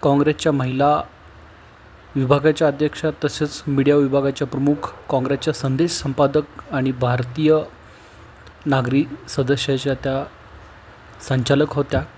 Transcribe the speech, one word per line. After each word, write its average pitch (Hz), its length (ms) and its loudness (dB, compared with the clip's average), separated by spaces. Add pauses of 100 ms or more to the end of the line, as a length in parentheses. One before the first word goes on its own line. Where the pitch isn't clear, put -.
काँग्रेसच्या 147 500 2
महिला 139 500 2 (1120)
विभागाच्या 143 540 2
अध्यक्षा 147 420 -2 (140)
तसेच 147 420 -4
मीडिया 143 300 4
विभागाच्या 139 500 2
प्रमुख, 143 460 -2 (180)
काँग्रेसच्या 139 440 0
संदेश 139 360 0
संपादक 143 520 0 (300)
आणि 131 200 -2
भारतीय 123 680 2 (1080)
नागरी 135 380 2 (240)
सदस्याच्या 135 680 -2
त्या 135 300 -6 (1040)
संचालक 139 440 2
होत्या. 135 300 -2 (160)